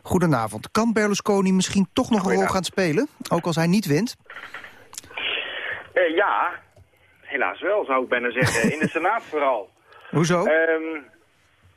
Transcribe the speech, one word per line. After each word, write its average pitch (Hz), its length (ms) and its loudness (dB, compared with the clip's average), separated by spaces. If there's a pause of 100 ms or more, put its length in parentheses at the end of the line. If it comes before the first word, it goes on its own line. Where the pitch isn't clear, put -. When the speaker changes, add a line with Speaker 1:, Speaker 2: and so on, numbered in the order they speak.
Speaker 1:
Goedenavond. 127 680 0
Kan 220 220 2
Berlusconi 202 600 2
misschien 190 400 2
toch 262 160 0
nog 214 100 2
een 180 40 0
rol 190 120 2
Speaker 2:
Goedenavond. 190 200 2
Speaker 1:
gaan 185 80 0
spelen, 185 440 0 (220)
ook 170 160 0
als 165 100 -2
hij 165 120 2
niet 202 180 2
wint? 165 300 0 (1800)
Speaker 2:
Eh, 170 220 0
ja, 170 440 0 (720)
Helaas 120 320 -4
wel, 180 240 0
zou 131 180 0
ik 120 60 -8
bijna 123 220 0
zeggen. 117 420 0
In 156 60 -6
de - 140 0
Speaker 1:
<laughs> - 20 -4
Speaker 2:
Senaat 190 280 0
vooral. 135 460 -2 (400)
Speaker 1:
Hoezo? 170 360 2
Speaker 2:
Ehm, 160 540 0 (760)